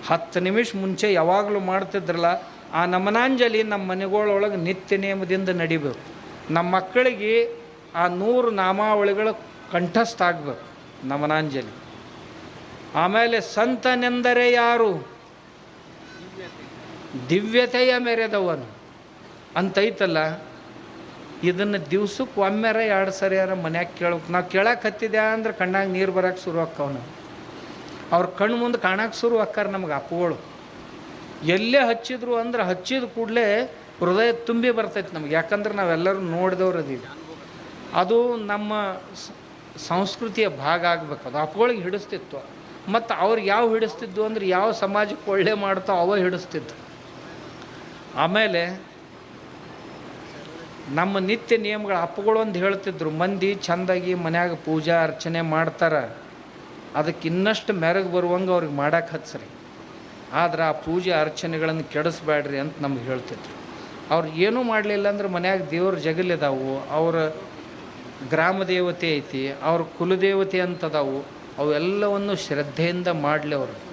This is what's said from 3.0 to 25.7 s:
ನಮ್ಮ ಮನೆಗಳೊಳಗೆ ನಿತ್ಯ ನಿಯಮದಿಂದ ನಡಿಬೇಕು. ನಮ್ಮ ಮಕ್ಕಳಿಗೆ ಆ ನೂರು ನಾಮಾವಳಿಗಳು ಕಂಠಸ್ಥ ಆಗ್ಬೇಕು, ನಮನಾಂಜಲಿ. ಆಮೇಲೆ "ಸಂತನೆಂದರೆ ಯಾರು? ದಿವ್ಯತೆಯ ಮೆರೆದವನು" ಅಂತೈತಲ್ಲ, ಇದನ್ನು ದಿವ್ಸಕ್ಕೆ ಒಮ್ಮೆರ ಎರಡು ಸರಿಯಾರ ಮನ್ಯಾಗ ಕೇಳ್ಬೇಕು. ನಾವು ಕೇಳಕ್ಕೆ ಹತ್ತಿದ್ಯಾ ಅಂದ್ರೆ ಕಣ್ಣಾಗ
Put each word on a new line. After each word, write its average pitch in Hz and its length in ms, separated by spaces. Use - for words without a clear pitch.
ನಮ್ಮ 202 260
ಮನೆಗಳೊಳಗೆ 202 640
ನಿತ್ಯ 185 420
ನಿಯಮದಿಂದ 190 520
ನಡಿಬೇಕು. 165 500
ನಮ್ಮ 175 220
ಮಕ್ಕಳಿಗೆ 226 800
ಆ 170 120
ನೂರು 226 440
ನಾಮಾವಳಿಗಳು 208 840
ಕಂಠಸ್ಥ 180 500
ಆಗ್ಬೇಕು, 156 420
ನಮನಾಂಜಲಿ. 143 680
ಆಮೇಲೆ 220 460
"ಸಂತನೆಂದರೆ 247 1120
ಯಾರು? 233 560
ದಿವ್ಯತೆಯ 247 680
ಮೆರೆದವನು" 208 680
ಅಂತೈತಲ್ಲ, 190 640
ಇದನ್ನು 180 480
ದಿವ್ಸಕ್ಕೆ 208 500
ಒಮ್ಮೆರ 214 340
ಎರಡು 196 360
ಸರಿಯಾರ 190 420
ಮನ್ಯಾಗ 170 340
ಕೇಳ್ಬೇಕು. 170 340
ನಾವು 180 140
ಕೇಳಕ್ಕೆ 220 420
ಹತ್ತಿದ್ಯಾ 220 460
ಅಂದ್ರೆ 220 200
ಕಣ್ಣಾಗ 196 340